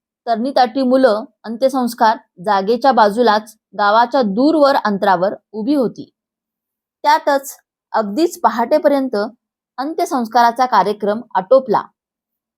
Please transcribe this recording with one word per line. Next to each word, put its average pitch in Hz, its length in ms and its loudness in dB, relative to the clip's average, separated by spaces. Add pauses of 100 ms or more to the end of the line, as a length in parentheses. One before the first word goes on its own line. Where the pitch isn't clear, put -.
(260)
तरणी 233 240 -2
ताटी 269 320 0
मुलं 254 420 2 (200)
अंत्यसंस्कार 233 720 0 (280)
जागेच्या 214 480 0
बाजूलाच 220 640 0 (220)
गावाच्या 233 440 2
दूरवर 277 520 2
अंतरावर 196 600 0 (180)
उभी 220 220 -4
होती. 214 360 -4 (920)
त्यातच 294 540 -2 (360)
अगदीच 220 480 -2
पहाटेपर्यंत 262 760 0 (600)
अंत्यसंस्काराचा 254 920 -2
कार्यक्रम 214 540 0 (140)
आटोपला, 190 480 0 (760)